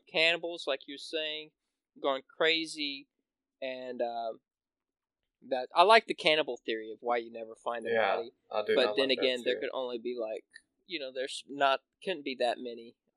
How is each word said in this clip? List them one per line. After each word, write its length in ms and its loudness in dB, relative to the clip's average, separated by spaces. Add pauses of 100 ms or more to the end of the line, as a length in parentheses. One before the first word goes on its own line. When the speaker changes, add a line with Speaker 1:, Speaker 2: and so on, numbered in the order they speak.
(120)
Speaker 1:
cannibals, 560 2
like 200 0
you're 120 -10
saying, 520 -6 (500)
gone 200 0 (160)
crazy, 680 0 (540)
and, 400 -6
uh, 320 -4 (1120)
that 260 -4
I 100 8
like 240 8
the 60 -4
cannibal 520 2
theory 260 -4
of 100 -8
why 160 2
you 140 -6
never 320 -12
find 240 -4
a 40 0
Speaker 2:
Yeah, 260 4
Speaker 1:
body. 140 -6 (200)
Speaker 2:
I 140 0
do, 100 2
Speaker 1:
But 140 6
Speaker 2:
I 80 -2
Speaker 1:
then 120 4
Speaker 2:
like 80 2
that 60 0
Speaker 1:
again, 220 2
there 100 2
Speaker 2:
too. 60 -6
Speaker 1:
could 120 -4
only 240 -4
be, 220 -6
like, 240 -6 (420)
you 140 -8
know, 140 -8
there's 340 -6
not, 340 2 (220)
couldn't 220 -6
be 140 -4
that 200 2
many, 360 -12 (220)